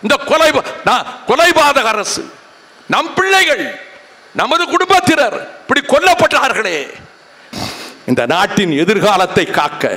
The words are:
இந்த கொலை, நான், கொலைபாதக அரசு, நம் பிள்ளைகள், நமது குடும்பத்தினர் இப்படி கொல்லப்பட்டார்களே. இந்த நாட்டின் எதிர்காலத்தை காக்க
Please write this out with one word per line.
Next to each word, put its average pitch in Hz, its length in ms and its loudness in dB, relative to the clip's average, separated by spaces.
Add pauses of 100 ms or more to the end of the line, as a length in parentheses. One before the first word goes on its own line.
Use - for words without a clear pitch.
இந்த 294 120 2 (140)
கொலை, 311 200 4 (400)
நான், 220 160 0 (240)
கொலைபாதக 294 640 4
அரசு, - 280 -6 (720)
நம் 330 220 -2
பிள்ளைகள், 370 480 2 (760)
நமது 311 220 0 (100)
குடும்பத்தினர் 359 640 2 (240)
இப்படி - 220 -2 (100)
கொல்லப்பட்டார்களே. 269 880 0 (1300)
இந்த 127 120 0 (100)
நாட்டின் 190 480 0
எதிர்காலத்தை 190 600 2 (120)
காக்க 147 300 -2 (120)